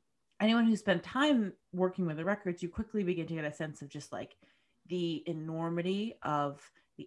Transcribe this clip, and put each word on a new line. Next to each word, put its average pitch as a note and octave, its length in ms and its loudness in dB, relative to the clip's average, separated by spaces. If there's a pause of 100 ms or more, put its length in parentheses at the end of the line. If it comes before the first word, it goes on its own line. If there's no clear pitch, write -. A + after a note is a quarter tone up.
(400)
anyone A3+ 260 6
who A3 100 6
spent F3+ 280 2
time B3+ 500 2 (200)
working F3+ 340 2
with D#3 100 -4
the E3 80 -4
records, F#3+ 380 -2
you E3+ 60 -4
quickly G#3+ 340 -4
begin F3 240 -2
to E3 80 -4
get D#3 100 -4
a D3 80 -4
sense D3+ 300 -8
of C#3+ 60 -14
just, - 220 -12
like, - 240 -10 (520)
the E3+ 400 -2
enormity E3+ 960 -2
of D3 360 0 (380)
the - 100 -12